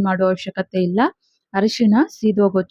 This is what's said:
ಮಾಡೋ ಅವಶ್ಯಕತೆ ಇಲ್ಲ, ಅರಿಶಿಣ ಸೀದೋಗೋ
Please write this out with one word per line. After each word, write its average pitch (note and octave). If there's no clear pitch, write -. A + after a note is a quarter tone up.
ಮಾಡೋ F#3
ಅವಶ್ಯಕತೆ F#3
ಇಲ್ಲ, F3+
ಅರಿಶಿಣ G#3+
ಸೀದೋಗೋ G3